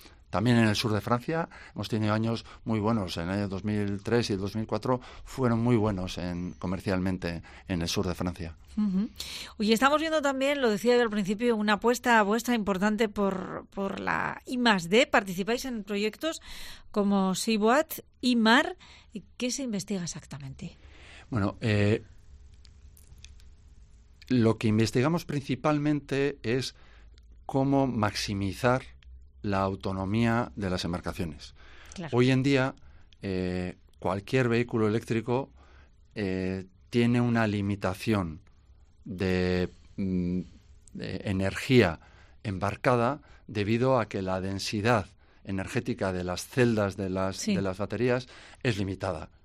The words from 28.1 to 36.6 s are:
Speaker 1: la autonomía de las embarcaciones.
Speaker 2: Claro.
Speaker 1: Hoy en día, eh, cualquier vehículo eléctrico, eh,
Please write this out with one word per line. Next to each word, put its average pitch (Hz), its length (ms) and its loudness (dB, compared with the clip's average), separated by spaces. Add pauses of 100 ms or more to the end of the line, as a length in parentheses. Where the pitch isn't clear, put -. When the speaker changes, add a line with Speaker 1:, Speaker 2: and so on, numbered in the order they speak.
Speaker 1:
la 98 180 0
autonomía 98 920 0
de 98 160 -4
las 90 140 -2
embarcaciones. 85 680 -6 (400)
Speaker 2:
Claro. 165 220 -4
Speaker 1:
Hoy 123 140 6
en 131 120 4
día, 135 320 2 (480)
eh, 90 540 -4 (220)
cualquier 98 500 0
vehículo 117 380 2
eléctrico, 113 640 -2 (640)
eh, 92 520 -2 (240)